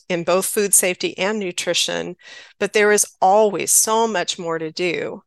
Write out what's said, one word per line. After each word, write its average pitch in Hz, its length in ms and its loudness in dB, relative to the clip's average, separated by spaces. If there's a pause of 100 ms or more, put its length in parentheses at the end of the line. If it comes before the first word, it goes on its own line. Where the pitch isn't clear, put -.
in 170 160 -2
both 180 220 2
food 202 280 -2
safety 180 440 0
and 202 200 -2
nutrition, 175 760 -4 (420)
but 202 140 -4
there 208 220 4
is 208 120 2 (160)
always 196 520 4
so 226 340 2
much 185 320 -4
more 165 180 -6
to 160 140 -8
do, - 560 -6